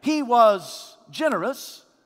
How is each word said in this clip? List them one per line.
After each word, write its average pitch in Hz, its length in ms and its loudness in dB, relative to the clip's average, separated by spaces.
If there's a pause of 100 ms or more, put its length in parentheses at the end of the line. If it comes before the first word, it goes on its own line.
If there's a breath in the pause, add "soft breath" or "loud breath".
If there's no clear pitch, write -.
he 302 200 -2
was 220 720 2 (140)
generous 240 720 -6 (220)